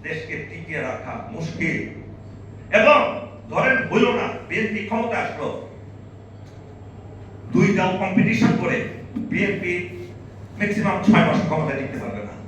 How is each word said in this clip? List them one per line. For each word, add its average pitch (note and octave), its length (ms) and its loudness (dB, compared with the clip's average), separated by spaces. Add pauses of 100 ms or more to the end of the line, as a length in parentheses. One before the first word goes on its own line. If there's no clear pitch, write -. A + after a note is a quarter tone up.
দেশকে D#3+ 300 -6 (140)
টিকিয়ে D#3 400 -8
রাখা - 240 -8 (200)
মুশকিল। D#3+ 440 -2 (1000)
এবং C#4+ 200 10 (520)
ধরেন - 260 4 (120)
হইল A#3+ 160 6 (140)
না, - 60 0 (220)
বিএনপি G#3+ 420 -2
ক্ষমতা - 360 0
আসলো, - 220 -6 (2000)
দুই G3+ 140 8 (100)
দল F#3 140 4 (100)
কম্পিটিশন - 500 4 (100)
করে - 160 0 (540)
বিএনপি G3+ 420 0 (840)
ম্যাক্সিমাম G3+ 480 0
ছয় E3+ 220 10
মাস - 120 4 (100)
ক্ষমতায় D#3 300 0
টিকতে - 240 -6
পারবে G#2 260 -6
না। - 60 -12 (120)